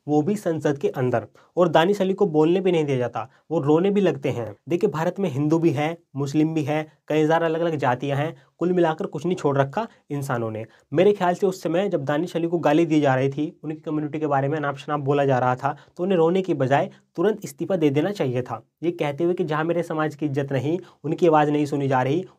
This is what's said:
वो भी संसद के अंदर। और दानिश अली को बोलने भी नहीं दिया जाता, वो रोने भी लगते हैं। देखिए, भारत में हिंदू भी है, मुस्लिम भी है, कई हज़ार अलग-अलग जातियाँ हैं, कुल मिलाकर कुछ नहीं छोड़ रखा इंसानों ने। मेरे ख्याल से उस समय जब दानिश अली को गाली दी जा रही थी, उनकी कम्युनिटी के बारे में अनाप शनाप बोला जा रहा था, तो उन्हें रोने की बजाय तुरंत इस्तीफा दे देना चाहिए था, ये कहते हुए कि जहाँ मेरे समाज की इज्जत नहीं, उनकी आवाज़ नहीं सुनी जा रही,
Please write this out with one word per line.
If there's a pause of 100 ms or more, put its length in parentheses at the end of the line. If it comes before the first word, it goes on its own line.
वो
भी
संसद
के
अंदर। (300)
और
दानिश
अली
को
बोलने
भी
नहीं
दिया
जाता, (220)
वो
रोने
भी
लगते
हैं। (140)
देखिए,
भारत
में
हिंदू
भी
है, (200)
मुस्लिम
भी
है, (220)
कई
हज़ार
अलग-अलग
जातियाँ
हैं, (240)
कुल
मिलाकर
कुछ
नहीं
छोड़
रखा (240)
इंसानों
ने। (280)
मेरे
ख्याल
से
उस
समय
जब
दानिश
अली
को
गाली
दी
जा
रही
थी, (120)
उनकी
कम्युनिटी
के
बारे
में
अनाप
शनाप
बोला
जा
रहा
था, (200)
तो
उन्हें
रोने
की
बजाय (260)
तुरंत
इस्तीफा
दे
देना
चाहिए
था, (200)
ये
कहते
हुए
कि
जहाँ
मेरे
समाज
की
इज्जत
नहीं, (260)
उनकी
आवाज़
नहीं
सुनी
जा
रही, (140)